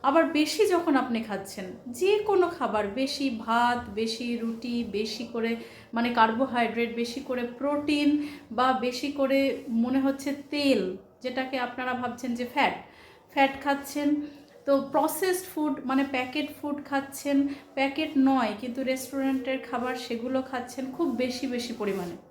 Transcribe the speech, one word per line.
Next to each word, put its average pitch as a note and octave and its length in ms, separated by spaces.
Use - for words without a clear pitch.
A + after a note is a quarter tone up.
আবার D#4+ 160
বেশি D#4 240
যখন E4+ 280
আপনি A#3 160
খাচ্ছেন, G3 380
যে F#4+ 120
কোনো F4+ 180
খাবার, G#3+ 280
বেশি C#4 260
ভাত, A#3+ 360
বেশি A3+ 260
রুটি, A#3 340
বেশি A3+ 340
করে A3+ 180
মানে A#3 120
কার্বোহাইড্রেট, A#3 720
বেশি A#3 280
করে B3 140
প্রোটিন D4 500
বা B3+ 100
বেশি B3+ 240
করে C4+ 220
মনে C4 220
হচ্ছে C#4 260
তেল, C#4 280
যেটাকে C4 340
আপনারা B3+ 340
ভাবছেন A#3+ 380
যে B3 60
ফ্যাট, C4 200
ফ্যাট C4+ 200
খাচ্ছেন, D4 440
তো C#4 60
প্রসেসড F4+ 600
ফুড D4+ 220
মানে C4+ 120
প্যাকেট C4+ 340
ফুড C#4+ 180
খাচ্ছেন, C#4 480
প্যাকেট C#4 340
নয় B3 320
কিন্তু B3+ 200
রেস্টুরেন্টের C4 680
খাবার B3+ 260
সেগুলো B3 320
খাচ্ছেন B3+ 340
খুব E4+ 120
বেশি B3+ 220
বেশি A#3 260
পরিমাণে F3+ 360